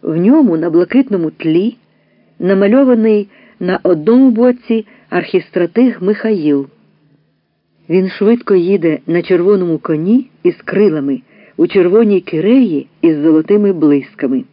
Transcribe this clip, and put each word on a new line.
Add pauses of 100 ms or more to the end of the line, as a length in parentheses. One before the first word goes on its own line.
В
ньому
на
блакитному
тлі (640)
намальований (320)
на
одному
боці (240)
архістратиг
Михаїл. (1200)
Він
швидко
їде
на
червоному
коні (120)
із
крилами, (340)
у
червоній
киреї (160)
із
золотими
блисками.